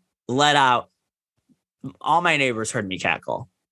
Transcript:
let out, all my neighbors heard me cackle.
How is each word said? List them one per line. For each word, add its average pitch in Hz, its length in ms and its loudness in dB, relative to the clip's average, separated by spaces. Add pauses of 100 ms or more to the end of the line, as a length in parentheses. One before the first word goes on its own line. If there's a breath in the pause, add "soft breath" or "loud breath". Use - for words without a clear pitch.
(280)
let 143 280 2
out, 127 340 2 (1120)
all 160 180 2
my 170 160 2
neighbors 120 340 -2
heard 110 160 -4
me 92 120 -8
cackle. - 500 -6 (240)